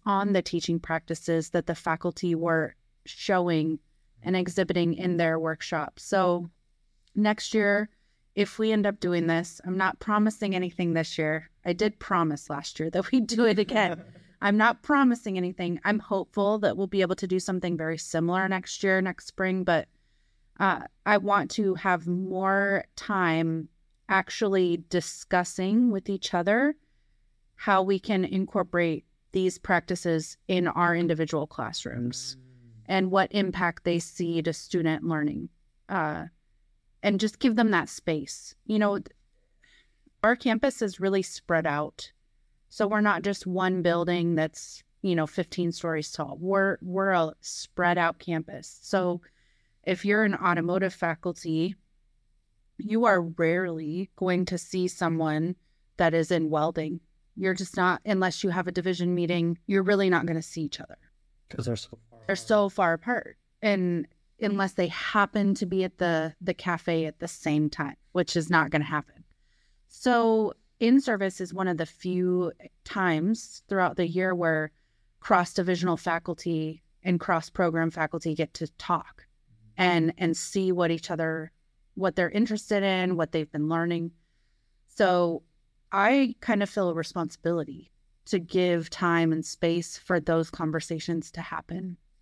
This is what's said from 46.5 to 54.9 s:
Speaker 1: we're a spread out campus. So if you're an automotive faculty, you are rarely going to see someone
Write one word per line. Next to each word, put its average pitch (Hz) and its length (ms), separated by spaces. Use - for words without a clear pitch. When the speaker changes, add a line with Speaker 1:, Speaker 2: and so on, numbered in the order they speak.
Speaker 1:
we're 190 300
a 165 200
spread - 560
out 165 220
campus. - 600
So 180 400
if 180 220
you're 208 180
an 202 120
automotive 180 580
faculty, 165 840
you 220 280
are 196 160
rarely 170 920
going 185 300
to 180 120
see 180 300
someone 165 680